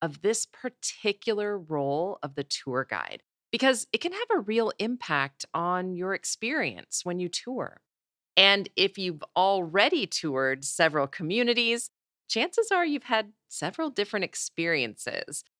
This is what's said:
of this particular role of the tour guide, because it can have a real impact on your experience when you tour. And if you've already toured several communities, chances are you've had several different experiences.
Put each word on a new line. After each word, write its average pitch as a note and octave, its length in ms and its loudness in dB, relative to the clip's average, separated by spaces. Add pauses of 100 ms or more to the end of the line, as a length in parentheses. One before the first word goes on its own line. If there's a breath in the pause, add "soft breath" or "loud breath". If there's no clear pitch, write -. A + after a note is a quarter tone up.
of D3+ 200 -4
this A3 240 2
particular G#3 1120 -4
role D#3 680 -2
of C#3 120 -8
the C#3+ 100 -4
tour C3 440 -2
guide, A#1 340 -6 (280)
because B3 400 4
it A#3+ 60 0
can F4 160 -2
have A4+ 180 -6
a F#4 80 4
real A3 400 2
impact E3 760 -2
on F3+ 440 0
your F#3 160 -2
experience A3 920 -4
when F3+ 160 -2
you F3+ 80 -2
tour. - 540 -6 (560)
And G3 400 4
if F#3+ 200 2
you've F3+ 260 -4 (120)
already G3 720 4
toured C3+ 560 0
several D3+ 440 2
communities, A#3 840 0 (400)
chances F4+ 420 0
are F4 140 4
you've D4 180 0
had A3 300 0 (160)
several C#4 400 -4
different G#3 340 -2
experiences. - 1200 -4 (160)